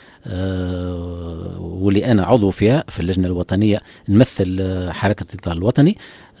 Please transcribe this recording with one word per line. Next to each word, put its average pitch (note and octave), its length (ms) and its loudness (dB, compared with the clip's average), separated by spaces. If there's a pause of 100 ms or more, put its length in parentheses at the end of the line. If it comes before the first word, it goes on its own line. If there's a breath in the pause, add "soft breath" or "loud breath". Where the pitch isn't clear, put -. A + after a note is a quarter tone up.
(280 soft breath)
آه، F2+ 1300 -6
واللي F#2+ 520 0
أنا G2+ 120 4
عضو G2+ 280 4
فيها A#2 380 2
في - 100 -10
اللجنة F2+ 280 0
الوطنية، G2 540 0 (280 soft breath)
نمثل، G2 500 2
آه، F#2 320 -4
حركة G2 380 -2
الإنقاذ F2 240 -6
الوطني. C#3 440 2 (420 loud breath)